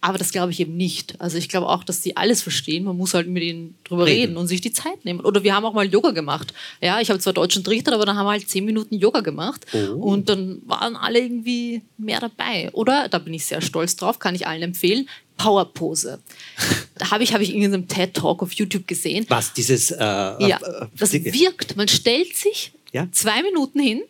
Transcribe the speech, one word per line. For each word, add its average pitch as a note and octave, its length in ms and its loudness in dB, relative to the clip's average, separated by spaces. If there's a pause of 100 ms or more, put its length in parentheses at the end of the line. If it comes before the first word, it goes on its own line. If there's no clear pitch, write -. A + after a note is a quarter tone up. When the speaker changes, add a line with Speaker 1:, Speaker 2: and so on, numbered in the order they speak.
Speaker 1:
Aber F#3 160 0
das F3+ 160 -2
glaube F3+ 180 0
ich F3 80 -6
eben E3 160 -2
nicht. - 460 -4
Also E3+ 160 -4
ich F3 100 -4
glaube F3+ 220 0
auch, F3+ 160 2
dass - 180 -6
sie - 140 -4
alles G3+ 240 4
verstehen. D#3 420 -2
Man F#3+ 140 -2
muss F3+ 160 -2
halt F3 160 2
mit F3+ 140 -2
ihnen E3 320 -6 (100)
drüber F3 200 2
Speaker 2:
Reden. D3 160 6
Speaker 1:
reden E3+ 160 0
und F3 120 -2
sich F3+ 100 0
die A3+ 140 -6
Zeit - 320 -6
nehmen. F3 160 -6
Oder G3+ 240 2
wir G3 100 4
haben G#3 80 2
auch A3 100 -2
mal G#3 160 2
Yoga A3 220 4
gemacht. D3 420 -4 (280)
Ja, F3+ 180 2
ich A#3 100 0
habe G3 120 2
zwar F#3+ 100 0
Deutsch F3+ 240 2
unterrichtet, G#3+ 380 0
aber G#3+ 120 4
dann G3+ 120 0
haben G3+ 80 0
wir G3+ 60 0
halt G#3 180 -2
zehn F#3+ 160 -2
Minuten G#3+ 300 -2
Yoga G#3+ 260 6
gemacht. E3+ 500 -6
Speaker 2:
Oh. - 60 0 (340)
Speaker 1:
Und G3+ 160 2
dann F#3+ 380 0
waren - 320 -2
alle A#3 240 4
irgendwie A#3+ 600 -4 (140)
mehr A3 220 -4
dabei. G#3+ 540 -4
Oder, B3+ 340 2
da - 120 -2
bin D#3+ 160 -12
ich D#3 100 -6
sehr D#3+ 160 -4
stolz E3+ 340 -2
drauf, F#3 220 -2
kann F3+ 160 -2
ich F3+ 140 -4
allen D#3+ 160 -6
empfehlen, F3+ 440 0 (300)
Powerpose. F3+ 800 0 (800)
Da - 140 -2
habe G#3+ 120 4
ich, A3 100 2
habe G#3 100 4
ich F3+ 100 -2
in G#3 100 2
einem G3 240 2
ted F#3+ 280 0
Talk - 260 0
auf F3+ 120 -4
YouTube G3+ 340 -2
gesehen. F3+ 420 -2
Speaker 2:
Was, A#2 240 0
dieses, A#2+ 380 2
äh, E3 80 -8
Speaker 1:
Ja, G2+ 380 0 (260)
Speaker 2:
äh, - 220 -8 (120)
Speaker 1:
das G3 140 0
Speaker 2:
Dinge? E3+ 220 -2
Speaker 1:
wirkt. F4+ 440 2
Man G#3 100 2
stellt C#4 480 2
sich - 360 -2 (200)
Speaker 2:
Ja? E3 200 -4
Speaker 1:
zwei A3 320 2
Minuten D#4 360 0
hin B3+ 300 2